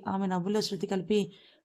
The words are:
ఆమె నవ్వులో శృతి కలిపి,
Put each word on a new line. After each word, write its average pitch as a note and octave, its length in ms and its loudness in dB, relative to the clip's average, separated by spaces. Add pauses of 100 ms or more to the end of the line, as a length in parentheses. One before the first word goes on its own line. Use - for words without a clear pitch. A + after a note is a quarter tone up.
ఆమె G3 200 0
నవ్వులో F#3 340 0
శృతి G3+ 260 -2
కలిపి, G3 340 2 (440)